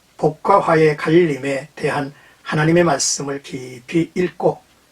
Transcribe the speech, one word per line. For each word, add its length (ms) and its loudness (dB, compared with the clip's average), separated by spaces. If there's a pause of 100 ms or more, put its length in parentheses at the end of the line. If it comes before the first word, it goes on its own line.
(180)
복과 440 2
화의 360 2
갈림에 800 0
대한 380 -4 (280)
하나님의 440 2
말씀을 580 -4
깊이 720 -6
읽고 460 -2 (300)